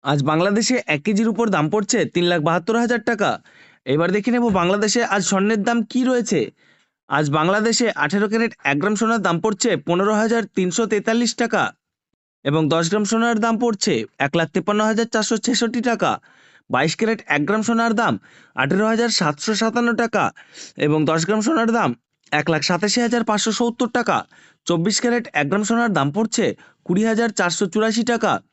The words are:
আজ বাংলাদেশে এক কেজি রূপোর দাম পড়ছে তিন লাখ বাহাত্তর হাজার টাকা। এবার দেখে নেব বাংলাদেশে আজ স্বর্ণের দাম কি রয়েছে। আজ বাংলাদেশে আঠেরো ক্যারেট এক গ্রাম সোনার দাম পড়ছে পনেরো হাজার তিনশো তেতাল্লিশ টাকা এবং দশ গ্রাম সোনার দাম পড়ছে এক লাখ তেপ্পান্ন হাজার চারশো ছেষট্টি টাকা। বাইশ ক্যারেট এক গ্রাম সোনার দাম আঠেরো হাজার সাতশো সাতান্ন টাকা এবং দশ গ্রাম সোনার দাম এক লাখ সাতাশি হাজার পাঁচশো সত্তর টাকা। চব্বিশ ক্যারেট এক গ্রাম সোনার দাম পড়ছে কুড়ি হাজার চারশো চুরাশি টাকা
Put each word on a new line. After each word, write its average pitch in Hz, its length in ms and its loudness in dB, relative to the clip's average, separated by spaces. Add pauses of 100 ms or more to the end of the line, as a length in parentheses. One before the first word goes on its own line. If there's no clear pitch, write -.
আজ 143 140 2 (120)
বাংলাদেশে 202 460 2 (180)
এক 143 120 -2
কেজি 214 180 2
রূপোর 226 300 0
দাম 156 180 2
পড়ছে 208 260 0 (160)
তিন 175 160 2
লাখ 175 180 2
বাহাত্তর 175 340 0
হাজার 240 180 0 (100)
টাকা। 214 200 0 (640)
এবার 165 240 2
দেখে 208 180 0
নেব 240 100 2 (160)
বাংলাদেশে 202 400 2 (140)
আজ 202 160 0
স্বর্ণের 202 380 2
দাম 233 100 2 (120)
কি 247 100 0 (100)
রয়েছে। 233 300 0 (720)
আজ 147 140 2 (140)
বাংলাদেশে 214 480 2 (180)
আঠেরো 196 260 0
ক্যারেট 226 220 0 (180)
এক 143 120 0
গ্রাম 208 180 0
সোনার 226 260 0
দাম 170 180 0
পড়ছে 220 260 0 (180)
পনেরো 190 240 2 (100)
হাজার 226 200 0 (140)
তিনশো 185 260 0 (100)
তেতাল্লিশ 226 400 0 (100)
টাকা 226 200 0 (840)
এবং 147 180 0 (120)
দশ 170 160 2
গ্রাম 208 200 0
সোনার 226 340 0
দাম 226 180 0
পড়ছে 214 320 0 (320)
এক 143 120 -4
লাখ 165 160 0
তেপ্পান্ন 208 260 0 (100)
হাজার 226 240 0
চারশো 220 300 0
ছেষট্টি 240 460 -2
টাকা। 180 220 0 (580)
বাইশ 135 280 0
ক্যারেট 220 220 0 (160)
এক 147 120 2
গ্রাম 214 200 0
সোনার 226 320 2
দাম 170 140 2 (480)
আঠেরো 185 300 0
হাজার 233 260 0
সাতশো 160 420 -2
সাতান্ন 233 300 0 (120)
টাকা 214 220 0 (640)
এবং 151 120 2 (120)
দশ 160 160 2
গ্রাম 214 200 0
সোনার 233 320 0
দাম 165 120 2 (420)
এক 151 200 0
লাখ 156 160 0
সাতাশি 190 360 0
হাজার 233 240 0
পাঁচশো 214 300 0
সত্তর 240 380 -2
টাকা। 214 200 0 (520)
চব্বিশ 175 340 0
ক্যারেট 240 220 0 (160)
এক 147 100 0
গ্রাম 208 180 0
সোনার 233 280 0
দাম 139 200 2
পড়ছে 214 280 0 (420)
কুড়ি 185 240 0
হাজার 226 280 0
চারশো 180 340 0
চুরাশি 220 300 0 (100)
টাকা 226 200 0 (200)